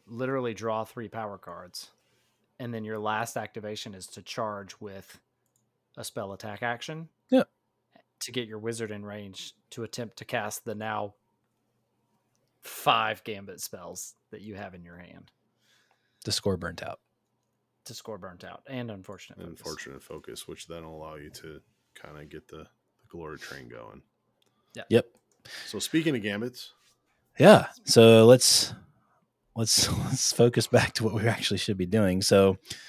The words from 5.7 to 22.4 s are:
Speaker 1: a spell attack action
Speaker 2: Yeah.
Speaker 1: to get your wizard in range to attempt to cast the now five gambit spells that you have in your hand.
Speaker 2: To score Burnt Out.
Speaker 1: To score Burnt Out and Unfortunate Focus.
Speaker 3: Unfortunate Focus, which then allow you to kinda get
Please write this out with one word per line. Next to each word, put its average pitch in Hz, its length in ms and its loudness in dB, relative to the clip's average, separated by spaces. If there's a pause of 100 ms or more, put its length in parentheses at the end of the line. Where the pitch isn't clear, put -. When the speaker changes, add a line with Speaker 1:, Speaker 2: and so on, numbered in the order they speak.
Speaker 1:
a 113 80 -14
spell 101 280 -10
attack 104 300 -12
action 156 460 -8 (200)
Speaker 2:
Yeah. 254 160 6 (760)
Speaker 1:
to - 120 -10
get 120 160 -6
your 107 100 -12
wizard 113 320 -6
in 104 140 -10
range 101 480 -14 (180)
to 120 120 -10
attempt 110 360 -10
to 117 60 -16
cast 104 400 -6
the 113 100 -8
now 104 400 -6 (1500)
five 110 640 0
gambit 98 360 -12
spells 90 540 -14 (160)
that 101 100 -18
you 104 140 -14
have 95 200 -14
in 87 100 -18
your 87 140 -20
hand. - 320 -20 (920)
Speaker 2:
To 110 80 -4
score 98 240 -2
Burnt 85 260 -8
Out. - 180 -12 (840)
Speaker 1:
To - 100 -16
score 110 220 -14
Burnt 92 280 -18
Out 87 220 -18
and 123 240 -10
Unfortunate 98 480 -16
Focus. 90 120 -14
Speaker 3:
Unfortunate 76 520 -14
Focus, - 460 -16
which 82 180 -16
then 82 180 -14
allow 78 320 -16
you 76 140 -16
to 76 300 -18 (340)
kinda 76 300 -18
get 78 240 -18